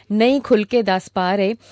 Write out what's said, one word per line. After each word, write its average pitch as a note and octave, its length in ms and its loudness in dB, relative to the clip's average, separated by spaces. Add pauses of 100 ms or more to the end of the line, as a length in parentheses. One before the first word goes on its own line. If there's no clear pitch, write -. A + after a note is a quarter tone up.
(120)
ਨਹੀਂ A#3+ 300 2
ਖੁੱਲ੍ਹ G#3+ 240 2
ਕੇ A#3+ 160 0
ਦੱਸ F#3 220 -2 (100)
ਪਾ F#3 220 -2
ਰਹੇ, G3+ 200 0 (160)